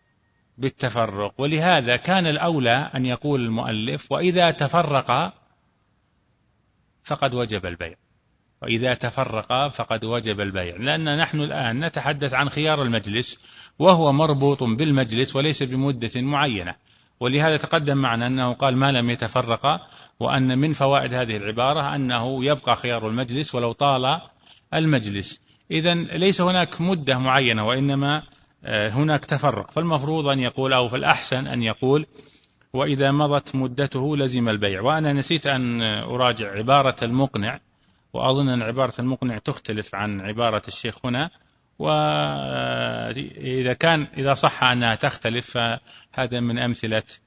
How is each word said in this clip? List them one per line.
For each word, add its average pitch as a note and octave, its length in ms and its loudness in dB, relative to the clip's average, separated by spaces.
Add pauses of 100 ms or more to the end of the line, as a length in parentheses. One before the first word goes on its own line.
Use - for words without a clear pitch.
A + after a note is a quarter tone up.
(580)
بالتفرق، A2 800 -2
ولهذا D3+ 580 2
كان F3+ 320 0
الأولى D3 480 2 (200)
أن B2+ 100 0
يقول B2+ 360 -2
المؤلف: A#2 680 -4
"وإذا E3+ 400 2
تفرق D3 840 0 (1700)
فقد C3+ 320 -2
وجب G#2+ 300 -4
البيع". F2 300 -10 (720)
وإذا A#2+ 280 0
تفرقا A#2+ 760 -2
فقد A2+ 380 -6
وجب A2 360 -4
البيع، F#2 340 -4
لأن D3 420 -2
نحن D#3 240 -2
الآن C#3+ 440 -4
نتحدث C#3+ 480 -4
عن C#3 160 2
خيار D3+ 320 -2
المجلس، A2+ 580 -2 (400)
وهو E3 320 6
مربوط C#3+ 520 2
بالمجلس B2+ 720 0
وليس D3 280 0
بمدة C3 520 -2
معينة، B2+ 600 -2 (440)
ولهذا C#3+ 380 2
تقدم C#3+ 400 0
معنا A#2+ 300 0
أنه B2+ 260 0
قال: B2+ 240 2
"ما C#3 140 4
لم A#2+ 180 2
يتفرقا"، A#2+ 680 0 (400)
وأن B2+ 400 2
من D3+ 140 2
فوائد C3+ 400 2
هذه A2+ 240 -2
العبارة C3 580 0
أنه B2+ 500 -2
يبقى C3+ 300 2
خيار A#2 320 -4
المجلس B2 480 -4
ولو A#2+ 160 0
طال C#3 500 2 (520)
المجلس. A#2 680 0 (300)
إذن E3+ 320 0
ليس F#3 380 0
هناك F3+ 400 0
مدة D3+ 360 0
معينة، B2+ 500 2
وإنما، C#3 560 0 (400)
آه، G#2+ 260 0
هناك D3 360 2
تفرق، C3 460 -2
فالمفروض D#3 560 0
أن C#3 120 2
يقول، C3 340 0
أو B2 140 4
فالأحسن C3+ 600 0
أن B2 160 -2
يقول: C3 420 2 (680)
"وإذا C3+ 380 2
مضت C#3+ 440 2
مدته C3+ 640 -2
لزم B2 320 0
البيع". G2+ 320 0
وأنا D3+ 320 2
نسيت C#3+ 340 0
أن B2 340 0
أراجع A2+ 680 0
عبارة B2+ 520 4
المقنع، A#2+ 560 0 (540)
وأظن C3 360 2
أن B2 140 0
عبارة A#2+ 360 -2
المقنع B2 380 -2
تختلف G#2+ 580 -6
عن G2+ 260 -4
عبارة G#2+ 460 0
الشيخ - 380 -8
هنا، B2+ 240 -2 (500)
وإذا C3 1900 -2
كان، D#3+ 340 2 (100)
إذا C3+ 160 0
صح - 300 2
أنها B2 320 4
تختلف، A#2+ 600 -4
فهذا B2 800 -4
من A#2+ 200 0
أمثلة A2+ 440 -2 (240)